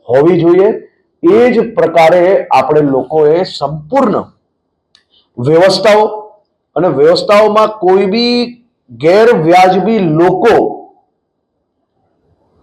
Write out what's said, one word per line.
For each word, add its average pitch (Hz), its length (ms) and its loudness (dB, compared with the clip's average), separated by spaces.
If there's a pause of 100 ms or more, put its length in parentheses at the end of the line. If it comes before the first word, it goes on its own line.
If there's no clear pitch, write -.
હોવી 151 380 2
જોઈએ. 180 260 2 (540)
એ 226 280 2
જ 220 100 -2 (140)
પ્રકારે 165 460 2 (360)
આપણે 147 240 0 (100)
લોકોએ 151 460 0 (100)
સંપૂર્ણ 165 720 -4 (1200)
વ્યવસ્થાઓ 190 680 2 (720)
અને 175 140 -2 (100)
વ્યવસ્થાઓમાં 208 800 0
કોઈ 190 280 0
બી 240 280 -4 (560)
ગેરવ્યાજબી 185 1080 2 (180)
લોકો 185 360 0 (2000)